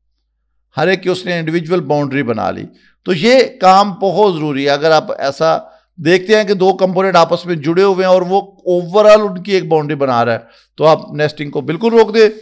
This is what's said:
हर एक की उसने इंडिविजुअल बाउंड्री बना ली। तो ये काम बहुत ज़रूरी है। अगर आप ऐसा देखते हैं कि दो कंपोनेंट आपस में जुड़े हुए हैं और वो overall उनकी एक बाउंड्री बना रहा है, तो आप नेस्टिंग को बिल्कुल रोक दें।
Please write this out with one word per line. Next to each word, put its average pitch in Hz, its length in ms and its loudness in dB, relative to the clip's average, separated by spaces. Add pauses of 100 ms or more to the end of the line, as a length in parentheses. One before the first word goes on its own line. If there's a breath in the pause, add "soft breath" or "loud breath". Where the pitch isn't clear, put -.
(760)
हर 156 140 -2
एक 190 120 -2
की 180 80 -4
उसने 180 300 -6
इंडिविजुअल 165 420 -4
बाउंड्री 143 420 -4
बना 107 280 -4
ली। 95 140 -12 (400 soft breath)
तो 180 80 -2
ये 233 300 4
काम 190 580 2
बहुत 190 340 0
ज़रूरी 147 280 -4
है। 139 60 0
अगर 147 220 0
आप - 280 0
ऐसा 156 560 -4 (240 soft breath)
देखते 180 360 0
हैं 214 120 2
कि 202 60 -2
दो 190 200 2
कंपोनेंट 185 420 -2
आपस 170 320 0
में 175 140 -4
जुड़े 170 220 0
हुए 190 200 0
हैं 185 80 0
और 185 120 4
वो 190 460 -4
overall 202 520 4
उनकी 196 320 -6
एक 165 160 -2
बाउंड्री 151 260 -2
बना 131 280 0
रहा 117 120 -2
है, 110 120 -10 (300 soft breath)
तो 139 60 -2
आप 156 280 2
नेस्टिंग 147 400 -6
को 147 100 -6
बिल्कुल 165 360 -2
रोक 214 140 4
दें। 214 180 4 (120)